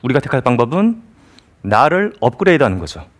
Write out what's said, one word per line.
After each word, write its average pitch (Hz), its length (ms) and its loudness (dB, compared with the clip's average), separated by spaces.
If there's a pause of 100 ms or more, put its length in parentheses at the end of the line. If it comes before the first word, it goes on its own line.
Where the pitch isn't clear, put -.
우리가 117 180 0
택할 135 220 -4
방법은 139 640 0 (580)
나를 151 580 0
업그레이드하는 123 600 2
거죠. 85 260 -12 (140)